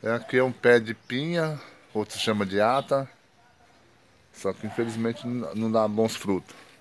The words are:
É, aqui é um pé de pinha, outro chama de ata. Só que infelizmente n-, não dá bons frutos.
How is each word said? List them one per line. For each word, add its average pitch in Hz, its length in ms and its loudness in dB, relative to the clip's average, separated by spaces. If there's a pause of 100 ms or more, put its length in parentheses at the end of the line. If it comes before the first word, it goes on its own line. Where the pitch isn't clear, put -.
É, 110 120 -2
aqui 120 240 -2
é 127 60 6
um 127 80 0
pé 120 280 6
de 110 160 -6
pinha, 156 680 -4 (320)
outro 107 240 -4
chama 104 260 0
de 98 160 -2
ata. 135 480 2 (1300)
Só - 180 -6
que - 140 -10
infelizmente 113 600 -4
n-, 120 260 -6
não 110 180 -2
dá 110 160 2
bons 110 280 0
frutos. 95 400 -4 (260)